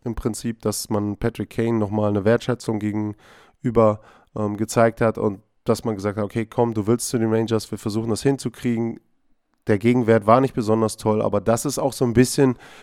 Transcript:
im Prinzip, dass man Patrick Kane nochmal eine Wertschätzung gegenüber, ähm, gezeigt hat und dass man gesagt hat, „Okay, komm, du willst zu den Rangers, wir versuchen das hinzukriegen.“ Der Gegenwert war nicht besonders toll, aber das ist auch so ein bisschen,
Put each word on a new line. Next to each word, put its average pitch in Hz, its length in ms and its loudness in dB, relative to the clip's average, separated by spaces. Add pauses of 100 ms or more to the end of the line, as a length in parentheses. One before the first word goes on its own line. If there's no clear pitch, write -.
im 117 120 -6
Prinzip, 113 460 -6
dass - 280 -4
man 104 280 -2
Patrick 110 320 -4
Kane 117 280 -2
nochmal 104 320 0
eine 104 160 0
Wertschätzung 113 540 0
gegenüber, 107 1200 -2 (340)
ähm, 107 200 -4
gezeigt 113 460 0
hat 110 160 0
und 101 240 -4 (220)
dass 110 200 -2
man 113 120 -4
gesagt 98 220 -4
hat, 107 60 -4
„Okay, 110 220 -4
komm, 117 280 0
du 104 140 -2
willst 120 220 0
zu 131 80 0
den 110 160 2
Rangers, 110 360 0
wir 107 80 -8
versuchen 113 320 -4
das 104 140 -2
hinzukriegen.“ 117 800 -2 (640)
Der 107 100 2
Gegenwert 113 480 4
war 113 140 6
nicht 135 140 0
besonders 110 420 0
toll, 107 260 0
aber 104 200 -2
das 113 240 0
ist 139 120 -4
auch 135 140 -2
so 131 140 -2
ein 117 80 0
bisschen, 127 440 4 (260)